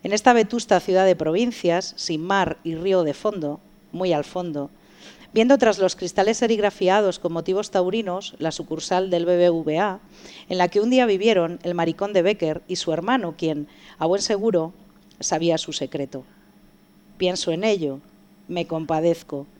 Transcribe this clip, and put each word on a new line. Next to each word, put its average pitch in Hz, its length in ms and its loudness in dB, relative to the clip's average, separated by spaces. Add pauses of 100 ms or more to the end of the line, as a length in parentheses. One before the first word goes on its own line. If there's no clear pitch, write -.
en 190 120 -2
esta 214 180 4
vetusta 220 480 2
ciudad 185 240 2
de 190 100 6
provincias, 175 800 -2
sin 160 260 -6
mar 180 420 0
y 165 100 -6
río 185 280 0
de 151 100 -2
fondo, 151 480 -6 (320)
muy 175 220 -2
al 147 100 -2
fondo, 156 460 -8 (640)
viendo 233 240 6
tras 214 200 2
los 185 160 2
cristales 196 440 0
serigrafiados 202 800 2
con 165 160 -4
motivos 185 360 -2
taurinos 190 680 -2
la 160 120 -2
sucursal 170 600 -4
del 170 160 0
B 175 100 4
B 175 140 6
V 160 280 0
A, 196 220 -2 (480)
en 185 80 -4
la 180 120 2
que 202 120 0
un 220 80 0
día 254 160 4
vivieron 190 600 2
el 175 100 -4
maricón 175 400 -2
de 185 80 4
Becker 170 440 0
y 180 100 -6
su 165 180 -2
hermano, 185 420 -2
quien, 151 320 -4 (300)
a 160 80 -2
buen 190 160 2
seguro, 190 500 0 (460)
sabía 160 400 0
su 156 160 -8
secreto. 135 500 -8 (960)
Pienso 180 340 -2
en 175 120 -2
ello, 160 360 -2 (480)
me 170 180 -6
compadezco 160 800 -2 (140)